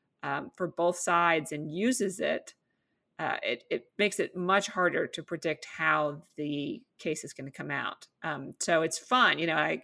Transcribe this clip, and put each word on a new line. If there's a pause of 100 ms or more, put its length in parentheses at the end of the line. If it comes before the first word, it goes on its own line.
(240)
um,
for
both
sides
and
uses
it, (640)
uh,
it,
it (140)
makes
it
much
harder
to
predict (100)
how (140)
the (160)
case
is
gonna
come
out. (160)
Um,
so
it's
fun,
you
know,
I,